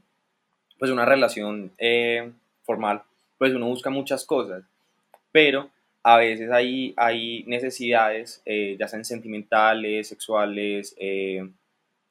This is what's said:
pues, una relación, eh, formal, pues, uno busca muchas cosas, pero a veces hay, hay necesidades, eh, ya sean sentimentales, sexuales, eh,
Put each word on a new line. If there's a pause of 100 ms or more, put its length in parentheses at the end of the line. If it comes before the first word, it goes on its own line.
(800)
pues,
una
relación,
eh, (320)
formal, (340)
pues,
uno
busca
muchas
cosas, (640)
pero (340)
a
veces
hay,
hay
necesidades,
eh,
ya
sean
sentimentales,
sexuales,
eh, (600)